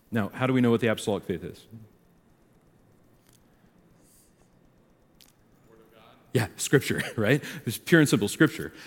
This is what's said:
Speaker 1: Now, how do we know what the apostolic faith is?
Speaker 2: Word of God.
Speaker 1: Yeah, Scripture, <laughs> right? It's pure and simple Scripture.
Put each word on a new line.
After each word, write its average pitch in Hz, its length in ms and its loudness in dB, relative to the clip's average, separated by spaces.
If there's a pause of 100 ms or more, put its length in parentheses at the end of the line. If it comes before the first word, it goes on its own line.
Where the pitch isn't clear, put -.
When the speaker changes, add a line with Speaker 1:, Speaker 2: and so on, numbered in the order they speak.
(120)
Speaker 1:
Now, 104 220 -4
how 131 140 -4
do 131 60 0
we 127 80 2
know 120 100 4
what 113 80 2
the 120 80 0
apostolic 104 380 -2
faith 85 180 -6
is? - 220 -16 (4000)
Speaker 2:
Word 113 100 -20
of - 140 -20
God. - 220 -20 (160)
Speaker 1:
Yeah, 110 240 0
Scripture, - 540 0
<laughs> - 80 -12
right? 117 260 0 (220)
It's 117 120 -6
pure - 220 6
and 147 100 4
simple 101 200 0
Scripture. - 440 0 (140)